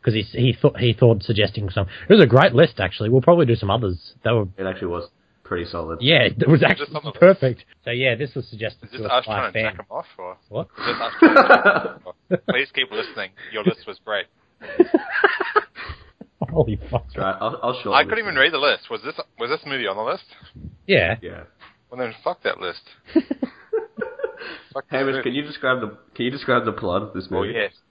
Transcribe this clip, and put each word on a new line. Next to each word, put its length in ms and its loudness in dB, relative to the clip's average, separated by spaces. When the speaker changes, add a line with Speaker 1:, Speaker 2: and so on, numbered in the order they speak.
Speaker 1:
'cause 100 2
he, 80 0
he 380 0
thought, 180 2
he 140 2
thought 320 4
suggesting 460 0
some. 180 -2
It 40 8
was 100 10
a 40 10
great 280 6
list, 240 4
actually. 320 -2
We'll 120 6
probably 240 6
do 100 4
some 160 -4
others. 500 -4
That 120 2
were 120 2
Speaker 2:
It 100 -8
actually 220 -6
was 200 -8
pretty 220 -6
solid. 360 -8
Speaker 1:
Yeah, 220 4
it 120 2
was 140 6
actually 240 2
Speaker 3:
Just 100 -12
on 80 -8
the 60 -8
list. 100 -4
Speaker 1:
perfect. 440 4
So 60 -6
yeah, 260 0
this 180 -8
was 140 -8
suggested 380 -10
Speaker 3:
Is 60 -20
this 100 -12
Speaker 1:
to 40 -8
us 140 2
Speaker 3:
us 60 -14
Speaker 1:
by 80 -4
a 60 -2
Speaker 3:
trying 120 -4
to 60 -4
Speaker 1:
fan. 180 -2
Speaker 3:
jack 40 -18
'em 100 -16
off, 160 -10
or? 180 -14
Speaker 1:
What? 200 -8
Speaker 3:
Is 80 -10
this 140 -4
us 200 -6
trying 160 6
to 60 8
jack 440 4
'em 200 -14
Speaker 2:
<laughs> 0 -
Speaker 3:
off? 80 -16
Please 240 0
keep 160 -4
listening. 400 -8
Your 120 -6
list 220 -4
was 180 -14
great. 220 -6
Speaker 1:
<laughs> 60 -20
Holy 260 0
fuck. 160 -4
Speaker 2:
That's 120 -14
right. 220 -2
I'll, 220 -6
I'll 120 -2
shorten 180 -6
Speaker 3:
I 100 6
Speaker 2:
this 80 -2
Speaker 3:
couldn't 140 -4
even 100 -6
Speaker 2:
one. 80 4
Speaker 3:
read 100 4
the 60 -2
list. 320 0
Was 140 -6
this, 100 -10
was 120 -6
this 160 -4
movie 200 -6
on 100 -4
the 60 -6
list? 220 -6
Speaker 1:
Yeah. 360 2
Speaker 2:
Yeah. 220 -14
Speaker 3:
Well, 100 -16
then 140 -6
fuck 180 -4
that 160 -4
list. 220 -10
Speaker 1:
<laughs> 0 -
Speaker 3:
Fuck 180 -10
this 80 -4
Speaker 2:
Hamish, 160 -2
Speaker 3:
movie. 100 -4
Speaker 2:
can 100 -2
you 80 -4
describe 380 -4
the, 160 -10
can 120 -4
you 40 0
describe 340 -2
the 80 -2
plot 300 -2
of 100 -14
this 180 -8
Speaker 3:
Oh, 60 -6
Speaker 2:
movie? 180 -4
Speaker 3:
yes. 180 -4